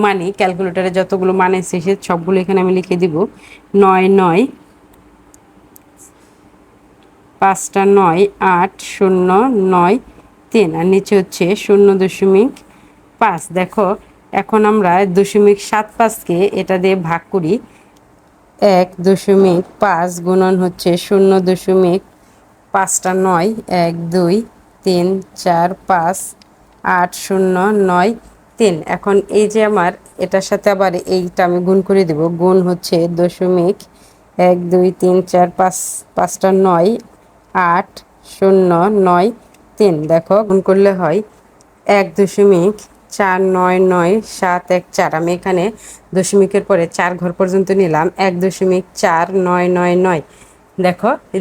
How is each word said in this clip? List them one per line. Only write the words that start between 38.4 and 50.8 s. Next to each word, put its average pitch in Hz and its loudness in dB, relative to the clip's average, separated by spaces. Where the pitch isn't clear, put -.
নয় 180 2
তিন। 202 2
দেখো 165 2
গুণ 190 0
করলে 196 4
হয় 170 -2
এক 202 2
দশমিক 202 2
চার 190 0
নয় 180 0
নয় 175 0
সাত 180 -2
এক 175 -6
চার। 170 0
আমি 170 -2
এখানে 180 -2
দশমিকের 190 0
পরে 170 2
চার 180 0
ঘর 175 -4
পর্যন্ত 190 0
নিলাম, 160 0
এক 190 0
দশমিক 185 -2
চার 170 0
নয় 180 0
নয় 175 0
নয়। 170 0
দেখো 180 -2